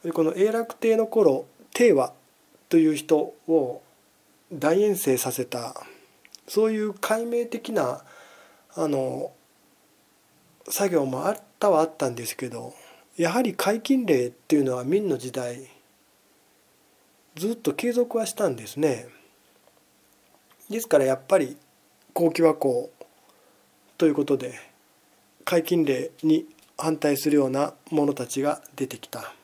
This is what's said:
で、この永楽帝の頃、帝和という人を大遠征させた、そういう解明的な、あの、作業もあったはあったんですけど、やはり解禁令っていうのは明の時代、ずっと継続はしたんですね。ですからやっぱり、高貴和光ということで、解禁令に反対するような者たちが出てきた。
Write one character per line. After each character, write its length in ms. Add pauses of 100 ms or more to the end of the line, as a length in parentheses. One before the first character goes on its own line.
で、 100
こ 100
の 120
永 180
楽 220
帝 200
の 120
頃、 380 (280)
帝 180
和 220 (560)
と 80
い 100
う 80
人 220
を 640 (720)
大 280
遠 140
征 220
さ 160
せ 100
た、 320 (720)
そ 200
う 40
い 80
う 140
解 320
明 200
的 280
な、 320 (720)
あ 120
の、 460 (1400)
作 220
業 140
も 200
あ 60
っ 100 (180)
た 100
は 120
あ 60
っ 100
た 100
ん 80
で 100
す 120
け 100
ど、 260 (440)
や 140
は 100
り 120
解 280
禁 240
令 220
っ 20
て 260
い 40
う 40
の 120
は 100
明 160
の 160
時 160
代、 340 (1700)
ず 160
っ 60
と 160
継 180
続 260
は 80
し 80
た 140
ん 80
で 120
す 100
ね。 300 (1600)
で 100
す 80
か 120
ら 60
や 100
っ 120
ぱ 120
り、 180 (560)
高 180
貴 120
和 100
光 360 (1080)
と 80
い 60
う 20
こ 100
と 140
で、 160 (880)
解 200
禁 200
令 280 (100)
に 240 (320)
反 200
対 200
す 120
る 60
よ 120
う 20
な 240 (160)
者 240
た 140
ち 160
が 180 (140)
出 100
て 140
き 100
た。 240 (100)